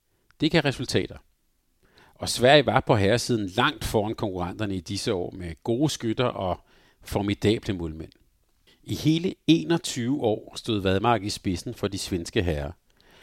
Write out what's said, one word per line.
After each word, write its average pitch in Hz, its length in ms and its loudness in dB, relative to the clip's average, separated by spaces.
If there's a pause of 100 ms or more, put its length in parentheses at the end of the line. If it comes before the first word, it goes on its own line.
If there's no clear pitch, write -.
(400)
Det 156 120 0
gav 165 100 4
resultater. 127 560 -2 (960)
Og 92 140 -6
Sverige 135 360 6
var 110 140 4
på - 160 2
herresiden 107 520 2
langt 120 380 0
foran 107 300 0
konkurrenterne 98 600 -4
i 95 40 -4
disse 101 340 -4
år 90 180 -4
med 87 320 -12
gode 127 260 0
skytter 120 360 -2
og 101 400 -4 (360)
formidable 101 720 0
målmænd. 80 380 -8 (720)
I 113 100 -6
hele 165 400 0 (120)
enogtyve 151 760 2
år 107 340 0
stod 104 300 -2
Wadmark 98 380 2
i 101 60 -6
spidsen 98 440 -4
for - 140 -4
de 98 100 -8
svenske 92 460 -4
herrer, 73 280 -2 (520)